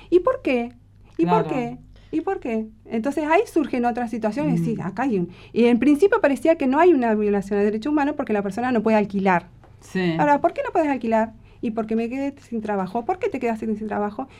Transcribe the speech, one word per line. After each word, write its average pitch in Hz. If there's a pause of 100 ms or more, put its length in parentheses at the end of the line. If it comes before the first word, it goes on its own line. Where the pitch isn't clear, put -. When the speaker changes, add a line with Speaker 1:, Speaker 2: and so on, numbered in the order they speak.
(100)
Speaker 1:
¿y 359
por 508
qué? 240 (460)
¿Y 339
por -
Speaker 2:
Claro. -
Speaker 1:
qué? 247 (340)
¿Y 320
por 381
qué? 220 (200)
Entonces 277
ahí 339 (100)
surgen 277
otras 240
situaciones, 226
Speaker 2:
Mm. 170
Speaker 1:
sí, 226
acá 190
hay 233
un, 175 (240)
y 226
en 240
principio 294
parecía 302
que 269
no 269
hay 349
una 233
violación 202
de 202
derechos 220
humanos 302
porque 254
la 208
persona 240
no 220
puede 220
alquilar. 196 (320)
Speaker 2:
Sí. 180
Speaker 1:
Ahora, 285
¿por 349
qué 554
no 480
podés 320
alquilar? 226 (300)
Y 240
porque 220
me 226
quedé 277
sin 233
trabajo. 208
¿Por 370
qué 440
te 320
quedaste 226 (100)
sin 214
trabajo? 208 (120)